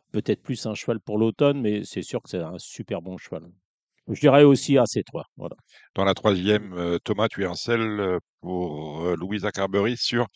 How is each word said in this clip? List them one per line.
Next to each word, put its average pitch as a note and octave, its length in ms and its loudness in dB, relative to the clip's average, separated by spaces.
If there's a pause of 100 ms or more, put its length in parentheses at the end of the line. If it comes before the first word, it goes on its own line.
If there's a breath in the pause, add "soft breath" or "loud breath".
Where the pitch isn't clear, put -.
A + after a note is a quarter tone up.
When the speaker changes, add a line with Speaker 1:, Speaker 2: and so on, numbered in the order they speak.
(120)
Speaker 1:
peut-être G#2+ 300 -2
plus - 240 -8
un A2 80 -4
cheval A2 260 -4
pour G#2+ 200 -4
l'automne, C#3 420 2
mais G#2 220 -2
c'est - 180 -10
sûr - 220 -8
que - 60 -20
c'est F#2+ 100 -6
un E2 180 -8
super - 460 -10
bon F2+ 140 -12
cheval. E2 260 -12 (640)
Je - 120 -6
dirais C#3+ 240 8
aussi C#3 360 6
A A#2 80 4
C - 160 -2
trois, - 220 -12 (120)
voilà. - 180 -12 (380 soft breath)
Speaker 2:
Dans G2 100 -2
la F#2+ 120 2
troisième, G2+ 580 2
euh, F2 300 -2
Thomas, G#2+ 240 0
tu G2 160 -6
es - 20 -2
un F2 80 -4
seul, A2 460 -2
euh, F#2 180 0 (240)
pour, D#2+ 640 -6
euh, F2+ 100 0
Louisa F#2+ 360 -4
Carberry G2+ 460 0
sur A#2+ 280 0 (100)